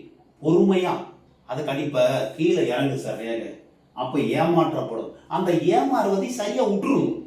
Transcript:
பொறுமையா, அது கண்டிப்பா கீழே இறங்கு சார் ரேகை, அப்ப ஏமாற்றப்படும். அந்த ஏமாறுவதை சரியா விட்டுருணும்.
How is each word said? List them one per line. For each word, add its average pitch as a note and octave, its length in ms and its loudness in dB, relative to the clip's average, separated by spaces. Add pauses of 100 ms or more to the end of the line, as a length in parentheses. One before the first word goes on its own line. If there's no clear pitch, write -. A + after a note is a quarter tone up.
(440)
பொறுமையா, F3+ 520 4 (540)
அது D#3 200 -6
கண்டிப்பா C#3 340 -2 (320)
கீழே E3+ 280 2 (100)
இறங்கு C#3 320 0
சார் A2 180 -6
ரேகை, A2+ 300 -6 (440)
அப்ப - 220 -2 (220)
ஏமாற்றப்படும். - 720 0 (240)
அந்த F#3 140 0 (260)
ஏமாறுவதை A#3+ 520 0 (120)
சரியா A3+ 300 0
விட்டுருணும். - 440 0 (120)